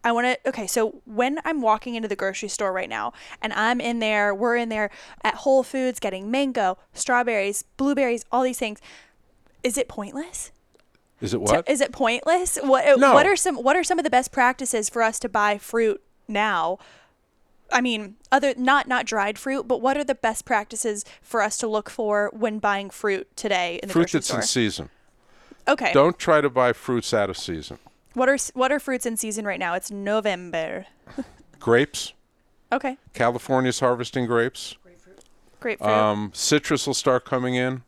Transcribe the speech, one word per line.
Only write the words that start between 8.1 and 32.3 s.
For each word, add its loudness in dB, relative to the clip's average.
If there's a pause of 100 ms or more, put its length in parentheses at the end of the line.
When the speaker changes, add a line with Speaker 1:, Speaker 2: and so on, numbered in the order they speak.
Speaker 1:
all 2
these 0
things, -6 (840)
is 0
it -2
pointless? -10 (680)
Speaker 2:
Is -4
it 0
Speaker 1:
To -2
Speaker 2:
what? 2
Speaker 1:
is 2
it 0
pointless? 0
What, 4
uh, 8
Speaker 2:
No. 8
Speaker 1:
what 8
are 4
some, -2
what 2
are 2
some 0
of -2
the 0
best 2
practices 0
for -2
us 0
to -6
buy 0
fruit 0 (280)
now? 0 (920)
I 4
mean, -4 (160)
other, 4
not, 4
not -2
dried -2
fruit, -6
but -2
what 0
are -2
the -2
best -4
practices -4 (160)
for -2
us -2
to -4
look -2
for 0
when -4
buying -2
fruit -4
today -2
in -10
the -8
Speaker 2:
Fruit 4
Speaker 1:
grocery 0
Speaker 2:
that's -2
in -2
Speaker 1:
store? -2
Speaker 2:
season. 0 (760)
Speaker 1:
Okay. 2
Speaker 2:
Don't 6
try 4
to 0
buy 4
fruits -2
out 2
of -6
season. -10 (360)
Speaker 1:
What 2
are 4
s-, -6
what 0
are 0
fruits -4
in -4
season -6
right -6
now? -4
It's -8
November. -4 (360)
<laughs> -20
Speaker 2:
Grapes. 2 (600)